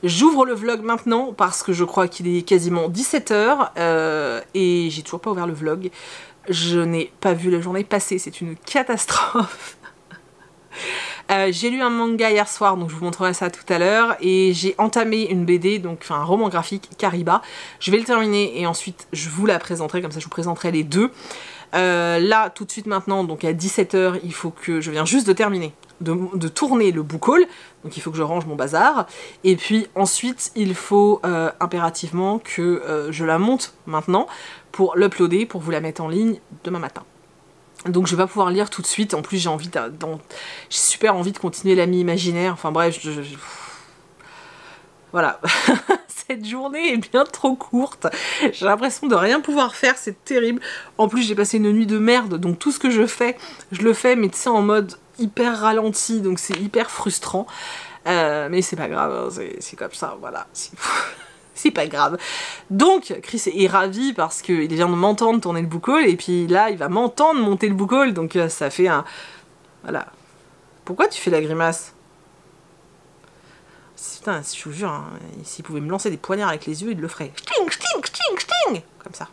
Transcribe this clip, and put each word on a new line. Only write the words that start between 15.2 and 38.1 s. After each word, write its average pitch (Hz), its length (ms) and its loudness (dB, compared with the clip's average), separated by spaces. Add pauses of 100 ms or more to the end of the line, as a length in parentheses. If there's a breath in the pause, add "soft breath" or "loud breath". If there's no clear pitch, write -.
une 180 140 0
B 175 160 4
D, 196 180 2
donc, 170 240 -8
enfin, 156 140 -4
un 147 80 -2
roman 202 240 2
graphique, 180 500 -4
Kariba. 175 420 2 (380 loud breath)
Je 180 140 0
vais 214 60 6
le 226 60 0
terminer 208 560 2
et 175 60 -2
ensuite - 460 -6
je 156 160 -6
vous 175 180 -2
la 185 140 4
présenterai, 165 420 -4
comme 165 80 -6
ça 151 80 -10
je 156 60 -10
vous 160 60 -16
présenterai 170 420 -4
les 156 100 2
deux. 185 300 2 (640 loud breath)
Euh, 175 440 2
là, 214 320 4
tout 214 140 -12
de - 80 -12
suite 208 140 -10
maintenant, 196 360 0
donc 165 220 -4
à 160 80 2
dix-sept 180 420 0
heures, 185 300 4
il 170 100 -8
faut - 160 -6
que, 165 300 -4
je 160 100 -6
viens 151 140 0
juste 220 220 4
de 190 60 6
terminer, 185 400 2 (280)
de, 165 160 -2 (180)
de 165 140 -2
tourner 233 420 4
le 160 140 -2
book 151 240 -2
haul, 339 180 8 (380 loud breath)
donc 156 120 -12
il 165 40 -12
faut 165 100 -8
que 156 60 -8
je 160 60 0
range 160 240 -2
mon 151 100 -6
bazar, 170 500 4 (380 loud breath)
et 185 100 8
puis 214 400 0
ensuite 240 640 -2
il 196 180 0
faut, 202 500 4
euh, 165 360 0
impérativement 175 800 -2
que, - 200 -8
euh, 156 520 0
je 156 120 -4
la 160 140 4
monte 240 360 0 (120)
maintenant 170 400 0 (460 loud breath)
pour 180 240 2
l'uploader, 185 500 4
pour 190 140 -10
vous 160 100 -6
la 156 100 -2
mettre 160 220 -6
en 156 60 -4
ligne 208 320 0 (240)
demain 175 160 -4
matin. - 240 -10 (840)
Donc 180 200 2
je 175 80 0